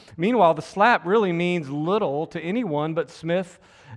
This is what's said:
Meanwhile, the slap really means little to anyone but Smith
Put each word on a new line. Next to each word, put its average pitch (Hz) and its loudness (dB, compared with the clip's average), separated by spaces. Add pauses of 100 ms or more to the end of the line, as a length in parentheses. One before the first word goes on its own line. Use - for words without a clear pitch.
(160)
Meanwhile, 185 4
the 151 -6
slap 196 2
really 190 2
means 175 -2
little 156 -2
to 170 -10
anyone 160 -4
but 156 -4
Smith 180 -4 (360)